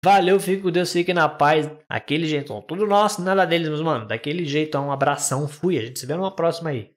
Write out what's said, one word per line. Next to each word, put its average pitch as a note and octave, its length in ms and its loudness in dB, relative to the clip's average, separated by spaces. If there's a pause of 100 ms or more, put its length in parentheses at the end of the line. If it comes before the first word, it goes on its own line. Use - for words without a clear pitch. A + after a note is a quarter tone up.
Valeu, G3 340 6
fique F#3+ 220 -2
com F#3 100 -2
Deus, F3 200 0
fique F3 220 0
na E3 140 4
paz. D3 420 2 (200)
Aquele C#3+ 360 -2
jeitão, C#3+ 360 -4
tudo F#3 240 -4
nosso, G3+ 360 2
nada F#3 240 2
deles, E3+ 220 0
meus D3+ 140 -4
mano. C3+ 260 -2
Daquele D3 380 -4
jeitão, D3 420 -2
um C#3+ 40 -4
abração, C#3 560 0
fui. E3+ 300 -2
A A#2 40 -2
gente A#2+ 180 -8
se C3 60 -12
vê C#3 100 -4
numa F#3 180 -4
próxima E3 360 -2
aí. B2 280 -8